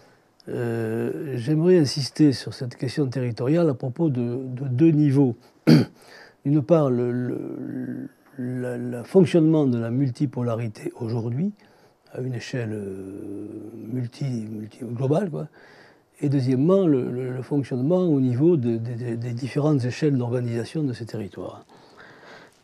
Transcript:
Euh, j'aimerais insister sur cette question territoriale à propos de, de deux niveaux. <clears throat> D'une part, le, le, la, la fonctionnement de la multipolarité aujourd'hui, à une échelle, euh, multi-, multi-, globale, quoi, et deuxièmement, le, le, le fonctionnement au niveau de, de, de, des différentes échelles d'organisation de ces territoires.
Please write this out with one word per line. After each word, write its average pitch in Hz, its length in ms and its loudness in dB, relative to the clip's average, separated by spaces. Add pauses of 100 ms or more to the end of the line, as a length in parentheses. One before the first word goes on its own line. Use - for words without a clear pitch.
(480)
Euh, 120 880 -4
j'aimerais 156 420 4
insister 147 540 2
sur 113 220 -6
cette - 240 -10
question 135 300 -2
territoriale 131 640 0
à 139 40 0
propos 135 360 -2
de, 123 360 -2
de 127 240 -6
deux 147 220 6
niveaux. 143 440 4 (540)
<clears throat> - 560 -20
D'une 147 160 4
part, 151 280 4
le, 123 220 2
le, 127 1000 -6 (280)
la, 123 400 -6
la 120 260 -6
fonctionnement 160 640 6
de 120 120 2
la 117 140 -2
multipolarité 123 1080 -2
aujourd'hui, 120 500 -2 (640)
à - 80 -10
une 127 140 -6
échelle, 117 360 -6
euh, 98 760 -10 (440)
multi-, 123 580 -6
multi-, 110 360 -12
globale, 131 440 -2
quoi, 156 200 -8 (720)
et 147 80 0
deuxièmement, 139 580 2
le, 127 240 2
le, 127 220 -6
le 131 80 -8
fonctionnement 143 640 0
au 143 160 2
niveau 131 340 4
de, 117 220 0
de, 117 160 -6
de, 117 220 -6
des 117 180 -6
différentes 139 500 0
échelles 135 340 0
d'organisation 120 640 -2
de 135 120 -2
ces 113 120 -10
territoires. - 600 -12 (1000)